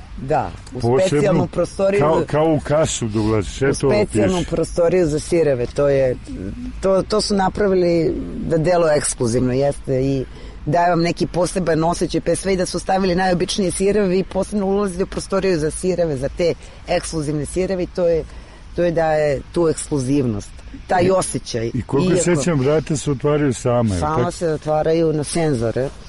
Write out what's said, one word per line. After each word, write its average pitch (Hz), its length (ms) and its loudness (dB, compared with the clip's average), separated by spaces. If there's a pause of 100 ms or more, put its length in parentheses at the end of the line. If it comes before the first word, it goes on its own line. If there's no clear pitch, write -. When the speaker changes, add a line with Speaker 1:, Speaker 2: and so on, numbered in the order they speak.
(180)
Speaker 1:
Da, 131 320 -2 (180)
u - 120 -10
Speaker 2:
Posebnu, 123 280 4
Speaker 1:
specijalnu - 380 2
prostoriju. 196 540 0
Speaker 2:
kao, 160 260 2
kao 151 200 2
u 156 140 2
kasu 143 480 0
da 107 120 0
ulaziš, 107 320 0
sve 135 160 0
Speaker 1:
U 135 40 2
Speaker 2:
to 139 180 2
Speaker 1:
specijalnu 190 480 2
Speaker 2:
piše. 170 120 -4
Speaker 1:
prostoriju 175 560 2
za 151 140 0
sireve, 143 460 2
to 143 220 0
je, 135 280 2 (640)
to, 190 220 2
to 214 180 0
su 202 140 -2
napravili 185 800 2 (240)
da 165 200 0
deluje 160 380 4
ekskluzivno, 127 560 0
jeste, 135 500 0
i 135 220 0 (420)
daje 170 240 2
vam 165 120 2
neki 170 240 0
poseban 165 580 0
osjećaj, 170 360 -2
pre 170 160 0
sve 196 160 -2
i 190 40 2
da 175 100 0
su 175 120 -6
stavili 190 360 0
najobičnije 185 560 0
sireve 190 480 2
i 185 60 0
posebno 196 420 -2
ulazili 196 360 0
u 180 40 0
prostoriju 185 520 -2
za 151 120 0
sireve, 170 460 -2
za 131 120 -4
te 165 260 0 (340)
ekskluzivne 151 580 -2
sireve 180 360 -2
i 170 40 -2
to 175 220 0
je, 160 160 2 (520)
to 170 80 0
je 175 60 2
daje 156 500 2 (120)
tu 170 160 2
ekskluzivnost, 135 840 0 (360)
taj 180 180 2
Speaker 2:
I, 185 60 4
Speaker 1:
osjećaj. 123 640 -2
Speaker 2:
i 110 80 -2
koliko 170 300 2
Speaker 1:
Iako 170 120 2
Speaker 2:
sećam, 160 360 2
vrata 147 360 2
se 147 140 -4
otvaraju 147 440 2
same, 120 360 2
Speaker 1:
Sama 151 260 0
Speaker 2:
tako? 175 140 0
Speaker 1:
se 170 180 -4
otvaraju 156 640 2
na 151 120 0
senzore. 131 640 0 (200)